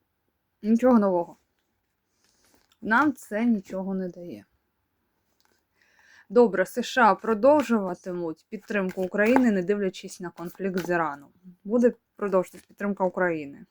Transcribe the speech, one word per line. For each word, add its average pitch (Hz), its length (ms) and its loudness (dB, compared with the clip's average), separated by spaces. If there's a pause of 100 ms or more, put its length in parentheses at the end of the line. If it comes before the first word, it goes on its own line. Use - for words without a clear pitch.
(600)
Нічого 233 380 4
нового. 180 380 -2 (1400)
Нам 254 320 2
це 214 320 -6
нічого 190 500 -2
не 185 140 -6
дає. 175 360 -16 (1800)
Добре, 196 360 4
С - 180 -8
Ш 233 280 4
А 190 40 4
продовжуватимуть 202 1300 0
підтримку 196 540 -6
України, 220 480 2
не 190 120 0
дивлячись 196 560 -6
на 175 100 -12
конфлікт 180 560 -8
з 165 40 -6
Іраном. 151 400 -4 (340)
Буде 233 300 2 (220)
продовжуватись 190 520 -4
підтримка 202 360 -6
України. 165 680 -4